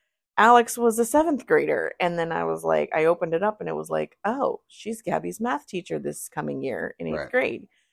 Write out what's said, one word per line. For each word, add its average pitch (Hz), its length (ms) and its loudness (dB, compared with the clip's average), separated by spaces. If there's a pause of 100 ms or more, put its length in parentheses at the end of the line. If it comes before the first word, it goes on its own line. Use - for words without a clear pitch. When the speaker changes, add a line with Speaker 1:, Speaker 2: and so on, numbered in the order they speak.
(380)
Speaker 1:
Alex 233 400 6
was 233 220 2
a - 60 4
seventh 302 400 2
grader. 151 540 2
And 175 180 0
then 165 140 -2
I 165 140 -2
was 165 180 -2
like, 156 320 2
I 156 100 2
opened 170 300 0
it 175 80 0
up 214 160 -2
and 165 100 -8
it 156 60 -4
was 156 140 -8
like, 156 360 -4
"Oh, 247 420 -2
she's - 360 -12
Gabby's 170 360 -4
math 262 280 -6
teacher 170 320 -8
this 143 280 -10
coming 147 360 -8
year 98 340 -8
in 85 100 -10
eighth 78 100 -6
Speaker 2:
Right. 73 140 -10
Speaker 1:
grade." - 360 -4 (260)